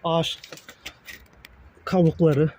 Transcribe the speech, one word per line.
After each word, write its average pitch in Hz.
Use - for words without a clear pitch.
ağaç 165
kabukları 160